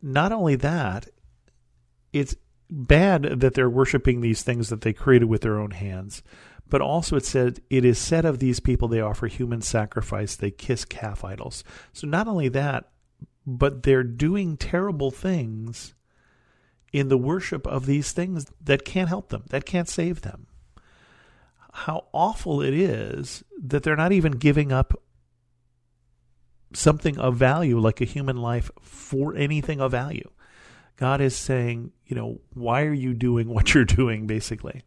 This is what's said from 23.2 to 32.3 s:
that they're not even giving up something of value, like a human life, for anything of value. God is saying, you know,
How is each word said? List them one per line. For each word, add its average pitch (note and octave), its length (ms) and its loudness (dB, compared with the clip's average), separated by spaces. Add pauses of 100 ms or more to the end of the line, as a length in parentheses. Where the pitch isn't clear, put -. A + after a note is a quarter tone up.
that C#3 200 -2
they're D#3 120 2
not D#3+ 180 4
even E3 200 4
giving C#3+ 400 4
up C3 280 2 (1700)
something D3+ 460 2
of B2+ 180 0
value, C3+ 420 2
like A2 220 2
a B2 40 0
human C3+ 320 -6
life, A#2+ 340 -4 (100)
for - 540 -6
anything D3 460 -2
of C3 100 0
value. C3 400 -6 (680)
God C3+ 240 2
is C3+ 160 2
saying, A#2+ 560 -4 (140)
you - 80 -6
know, A#2 260 -6 (140)